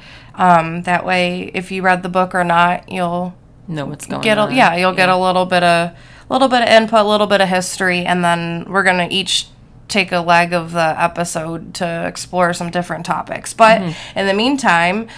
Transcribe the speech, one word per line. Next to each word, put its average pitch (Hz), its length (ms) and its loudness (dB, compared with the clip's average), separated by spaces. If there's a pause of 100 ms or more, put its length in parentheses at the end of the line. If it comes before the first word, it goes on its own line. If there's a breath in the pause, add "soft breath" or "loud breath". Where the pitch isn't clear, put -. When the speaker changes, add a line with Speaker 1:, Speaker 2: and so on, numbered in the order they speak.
(340 loud breath)
Speaker 1:
Um, 170 500 2
that 180 200 -2
way, 180 480 -2
if 185 180 -8
you 190 120 -6
read 180 200 2
the 185 60 -8
book 185 260 0
or 180 80 0
not, 175 480 2
you'll 180 440 -4 (340)
Speaker 2:
Know 151 160 -6
what's 147 220 -12
going 139 160 -6
Speaker 1:
get 214 160 2
a, 214 40 2
Speaker 2:
on. 208 140 -2
Speaker 1:
yeah, 196 200 4
you'll 185 180 2
get 185 160 2
Speaker 2:
Yeah. 185 40 4
Speaker 1:
a 185 60 2
little 185 240 2
bit 180 180 0
of, 175 280 2 (400 loud breath)
little 262 180 2
bit 240 140 2
of 226 80 0
input, 220 300 4
a 208 80 4
little 208 180 2
bit 196 160 2
of 190 80 2
history, 180 560 -2
and 180 180 0
then 170 420 -2
we're 190 160 -2
gonna 180 280 0
each - 380 -4 (400)
take 185 220 -2
a 180 100 0
leg 170 340 2
of 170 180 -4
the 165 260 0
episode 170 760 -4
to 170 320 -4
explore 180 480 -2
some 175 160 -6
different 170 340 -6
topics. - 480 -6
But 220 300 6
Speaker 2:
Mm-hmm. - 380 -8
Speaker 1:
in 196 60 0
the 196 60 2
meantime, 208 720 2 (120)